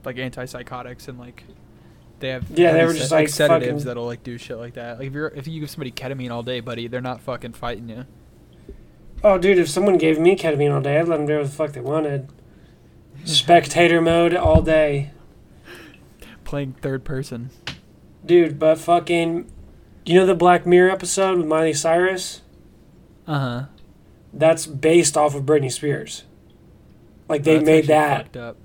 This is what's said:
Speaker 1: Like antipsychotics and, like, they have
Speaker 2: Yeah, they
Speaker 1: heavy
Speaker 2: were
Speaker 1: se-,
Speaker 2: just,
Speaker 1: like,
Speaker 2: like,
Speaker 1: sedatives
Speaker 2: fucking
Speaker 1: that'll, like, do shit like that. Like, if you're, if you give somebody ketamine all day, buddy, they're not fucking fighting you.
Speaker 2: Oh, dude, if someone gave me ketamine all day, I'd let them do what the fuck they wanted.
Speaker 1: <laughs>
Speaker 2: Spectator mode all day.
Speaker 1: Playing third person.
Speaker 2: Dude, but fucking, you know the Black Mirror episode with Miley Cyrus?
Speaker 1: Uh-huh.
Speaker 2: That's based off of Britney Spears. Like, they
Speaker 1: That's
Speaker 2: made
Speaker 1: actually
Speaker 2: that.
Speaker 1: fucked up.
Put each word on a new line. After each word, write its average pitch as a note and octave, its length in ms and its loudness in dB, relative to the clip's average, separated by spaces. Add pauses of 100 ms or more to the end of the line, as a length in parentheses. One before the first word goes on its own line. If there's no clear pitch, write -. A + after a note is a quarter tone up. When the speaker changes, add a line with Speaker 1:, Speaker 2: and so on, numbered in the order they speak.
Speaker 1:
Like B2+ 120 -12
antipsychotics B2+ 920 -14
and, B2+ 120 -18
like, A#2+ 240 -20 (760)
they C3+ 100 -8
have B2+ 220 -10
Speaker 2:
Yeah, E3+ 220 4
they E3 60 4
Speaker 1:
heavy E3 80 4
Speaker 2:
were E3 60 0
Speaker 1:
se-, D#3 60 -6
Speaker 2:
just, C3+ 120 -2
Speaker 1:
like, D#3+ 120 4
Speaker 2:
like, D3 60 0
Speaker 1:
sedatives C3 420 2
Speaker 2:
fucking D3 140 -6
Speaker 1:
that'll, A#2+ 200 -8
like, A#2+ 180 -10
do A#2+ 140 -12
shit A#2 200 -14
like A#2 180 -14
that. A#2+ 240 -14
Like, C3+ 80 -10
if C3 60 -12
you're, D3 160 -6
if C#3 180 -12
you D#3+ 140 -10
give D3 80 -10
somebody C3 220 -10
ketamine B2+ 400 -10
all A#2 120 -8
day, B2+ 160 -8
buddy, A#2 280 -10
they're B2+ 140 -8
not B2+ 200 -10
fucking A#2+ 320 -12
fighting A#2 360 -10
you. A#2+ 160 -14 (1200)
Speaker 2:
Oh, G3 140 4
dude, F#3 220 4
if D#3+ 100 2
someone F#3 280 2
gave D#3 220 2
me F3 180 4
ketamine D3 360 0
all C#3 80 -2
day, C#3 180 0
I'd E3+ 80 0
let E3 100 0
them D3 100 -2
do D3+ 100 0
what D3 80 -2
the C#3 60 -6
fuck D3 220 -6
they C3 80 -12
wanted. C#3+ 480 -4 (480)
Speaker 1:
<laughs> - 480 -20
Speaker 2:
Spectator E3+ 760 4
mode E3+ 340 2
all E3 260 4
day. D3+ 500 0 (1300)
Speaker 1:
Playing C#3+ 300 -8
third C3+ 300 -8
person. C3 460 -8 (760)
Speaker 2:
Dude, E3 320 4
but D#3 220 4
fucking, E3+ 720 0 (540)
you D#3+ 140 2
know F#3+ 60 4
the F#3+ 100 4
Black F3 300 4
Mirror F3+ 260 6
episode F#3+ 480 -2
with E3 80 -2
Miley D#3 260 2
Cyrus? F3 680 -2 (840)
Speaker 1:
Uh-huh. C3+ 380 -4 (680)
Speaker 2:
That's D#3+ 320 2
based D#3 520 2
off D3 180 2
of C#3 80 -6
Britney C3+ 280 0
Spears. - 520 -8 (1040)
Like, D3 160 -2
they D#3 120 6
Speaker 1:
That's D#3 100 2
Speaker 2:
made D#3 140 6
Speaker 1:
actually D3+ 160 2
Speaker 2:
that. D3 280 2
Speaker 1:
fucked - 140 -18
up. A#2 280 -16